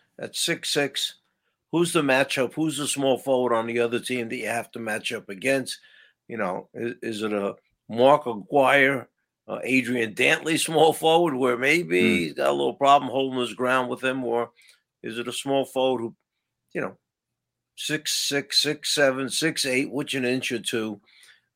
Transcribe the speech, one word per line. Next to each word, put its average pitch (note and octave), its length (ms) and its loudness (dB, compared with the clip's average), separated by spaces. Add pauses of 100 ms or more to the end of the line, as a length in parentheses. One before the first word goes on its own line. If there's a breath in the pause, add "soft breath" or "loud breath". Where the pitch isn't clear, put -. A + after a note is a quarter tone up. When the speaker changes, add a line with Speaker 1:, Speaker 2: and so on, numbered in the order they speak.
(200)
Speaker 1:
at - 160 -10
six - 340 -4
six. - 440 -2 (580)
Who's E3+ 220 0
the E3 80 2
matchup? C3+ 540 2
Who's D#3+ 220 -2
the C#3+ 100 -4
small C3+ 320 0
forward B2+ 360 2
on A2+ 120 -2
the A#2 120 -2
other A#2+ 200 0
team B2 280 -6
that A#2+ 80 -8
you A2+ 120 -6
have A#2 240 -4
to - 80 -12
match A2 340 -6
up G#2 160 -10
against? B2+ 500 -2 (480 soft breath)
You A#2+ 100 -12
know, G2 360 -4
is, A#2+ 280 -6
is A2 200 -6
it G#2+ 100 -4
a G2 240 -2 (320)
Mark C3+ 380 4
Aguirre, C3 840 2 (400)
uh, G#2 160 -8
Adrian A#2+ 500 0
Dantley D3 460 2
small D#3+ 320 4
forward D#3+ 440 2
where B2+ 220 2
maybe E3 440 2
Speaker 2:
Hmm. F3+ 160 4
Speaker 1:
he's D#3+ 160 -2
got C#3 160 0
a C#3+ 40 2
little C#3 200 0
problem C#3 380 4
holding C3 280 -2
his A#2 140 -2
ground B2+ 360 0
with B2+ 140 -6
him? C3 220 -2
Or A#2 260 -2 (520 soft breath)
is A2+ 140 -8
it A#2+ 120 -6
a - 20 -8
small C#3 320 -2
forward C3 380 0
who, A#2 140 -8 (580)
you F3 80 -6
know, - 160 -10 (800)
six D3+ 360 -6
six, - 480 -2
six - 320 -2
seven, C3 360 2
six D#3 360 -2
eight, C3+ 260 0
which C#3+ 240 -4
an C3 100 -2
inch B2+ 260 -2
or A#2 80 -2
two, A2 400 -4 (560 soft breath)